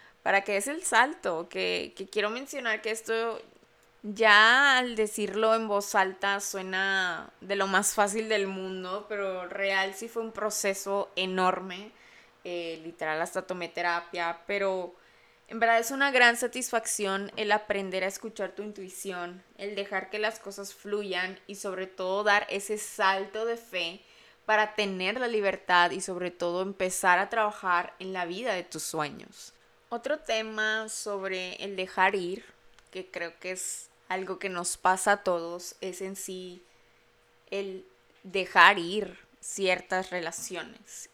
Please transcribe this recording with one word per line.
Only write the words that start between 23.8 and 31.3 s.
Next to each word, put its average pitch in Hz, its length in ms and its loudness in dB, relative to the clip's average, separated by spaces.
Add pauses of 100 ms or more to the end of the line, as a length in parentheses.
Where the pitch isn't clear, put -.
para 214 300 4
tener 196 440 0
la 247 80 0
libertad 190 640 4
y 180 120 -4
sobre 180 280 -4
todo 175 320 -2
empezar 190 560 2
a 202 120 0
trabajar 208 680 0
en 190 160 -10
la 180 120 -2
vida 202 280 -4
de 180 100 -4
tus - 200 -10
sueños. - 720 -8 (360)
Otro 269 300 -4
tema 220 720 -2
sobre 190 720 -4